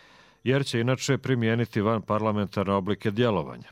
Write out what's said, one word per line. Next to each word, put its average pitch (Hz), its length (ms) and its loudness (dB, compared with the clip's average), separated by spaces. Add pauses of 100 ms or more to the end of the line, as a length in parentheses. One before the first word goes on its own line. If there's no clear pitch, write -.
(440)
jer 131 200 2
će 117 160 -2
inače 127 380 0
primijeniti 117 640 0
vanparlamentarne 104 920 0
oblike 98 380 -2
djelovanja. 101 600 -2